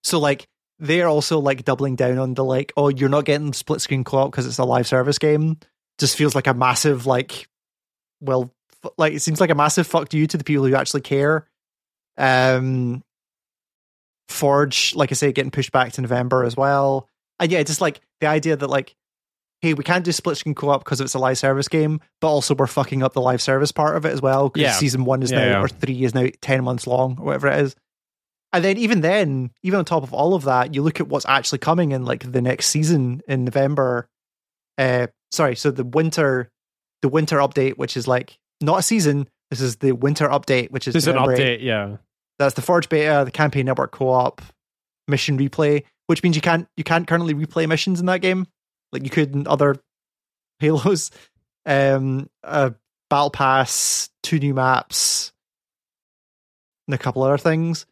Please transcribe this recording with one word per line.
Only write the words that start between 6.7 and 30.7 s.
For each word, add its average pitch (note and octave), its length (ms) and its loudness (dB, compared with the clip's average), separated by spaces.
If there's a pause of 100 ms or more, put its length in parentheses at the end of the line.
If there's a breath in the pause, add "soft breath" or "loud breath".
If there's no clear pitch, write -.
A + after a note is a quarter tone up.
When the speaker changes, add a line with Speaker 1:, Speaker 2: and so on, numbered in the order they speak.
Speaker 1:
like, C3 440 -2 (720)
well, B2+ 320 -2 (320)
f-, - 120 -12
like, D#3 160 2
it D3+ 80 -6
seems D#3 200 -2
like F3 80 4
a D#3+ 60 4
massive D3 320 2
fuck D3+ 260 -2
you D#3 140 2
to E3 100 -4
the C#3+ 80 -6
people C#3+ 200 0
who C3 100 4
actually C#3 260 -2
care. D3 460 0 (680)
Um, C3 840 0 (1300)
Forge, C#3+ 680 2
like C#3+ 160 0
I C3+ 40 -2
say, C#3+ 160 2
getting C3+ 200 -2
pushed - 200 -4
back B2+ 220 0
to - 80 -6
November B2 420 0
as A#2 120 -2
well. C#3 540 0 (300)
And F3 120 0
yeah, E3+ 120 2
just, D3+ 180 -4
like, D#3+ 180 -2 (220)
the D#3 60 0
idea D#3 280 2
that, C#3 140 -6
like, C3+ 260 -4 (680)
"Hey, E3 120 2
we C#3+ 100 -2
can't F3+ 220 0
do F3 60 0
split D#3+ 260 -4
screen D3+ 180 -6
co-op C#3 300 0
'cause C3+ 160 -4
it's C3 140 -6
a C3+ 40 -2
live C3 180 2
service C3+ 300 0
game, D#3 320 0 (220 soft breath)
but D#3 80 2
also D3 260 2
we're C3 120 2
fucking C3+ 360 -2
up C3 100 0
the C#3 80 -2
live B2+ 200 0
service C#3 300 0
part D#3 260 0
of D3+ 80 -4
it D3+ 80 0
as C3+ 80 -4
well, C3+ 280 2
'cause D3+ 120 -2
Speaker 2:
Yeah. C#3 120 2
Speaker 1:
season C3 300 0
one C3 200 0
is B2 80 -2
Speaker 2:
Yeah, B2 80 2
Speaker 1:
now, A2+ 60 2
Speaker 2:
yeah. G2+ 160 2
Speaker 1:
or - 60 0
three C3 360 -4
is A#2+ 120 0
now B2+ 120 2 (140)
ten C3 220 0
months B2 240 -4
long," B2+ 320 0
or - 60 -12
whatever C#3 220 -2
it C#3 120 2
is. C#3 160 0 (760)
And F3 120 2
then G3 140 2
even A3+ 240 2
then, D3+ 500 0 (100)
even F#3+ 180 0
on E3 60 -2
top D#3+ 180 0
of B2 100 -12
all D#3 200 2
of E3+ 100 0
that, B2+ 300 2